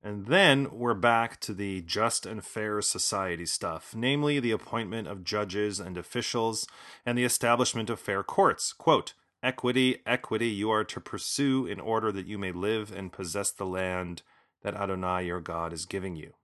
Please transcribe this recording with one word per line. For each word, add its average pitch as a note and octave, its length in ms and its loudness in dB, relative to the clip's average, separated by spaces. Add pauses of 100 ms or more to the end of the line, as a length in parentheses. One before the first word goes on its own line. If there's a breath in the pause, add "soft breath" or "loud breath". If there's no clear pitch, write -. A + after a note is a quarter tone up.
And G#2 240 -6
then C#3 440 6
we're A#2+ 220 0
back A2+ 480 4
to G#2+ 140 -6
the G2 260 -4
just G2+ 460 0
and G#2 180 -8
fair G#2+ 380 -2
society F#2 640 -2
stuff, - 500 -6
namely C#3+ 440 2
the A#2+ 100 0
appointment A2 580 -4
of F#2+ 160 -10
judges G#2 560 -2
and F2+ 160 -8
officials A2+ 680 -2 (400 loud breath)
and A#2+ 100 0
the B2 80 2
establishment A#2+ 640 2
of E3+ 100 -2
fair G2 240 -2
courts. - 520 4
Quote, - 400 4 (280)
"Equity, B2+ 640 2
equity A#2 440 0
you G#2+ 220 0
are G#2+ 140 4
to - 160 -8
pursue C3 640 0
in F#2+ 160 -6
order A2 320 0
that F#2+ 140 -4
you G#2 100 -6
may F#2+ 160 -2
live G#2 400 -2
and F#2 180 -8
possess F#2+ 400 -4
the - 140 -8
land F#2 560 -2 (400 soft breath)
that G2+ 140 -4
Adonai F#2 500 0
your F2 160 -2
God E2 320 -4
is E2 140 -8
giving F#2+ 280 -4
you." D#2 300 -12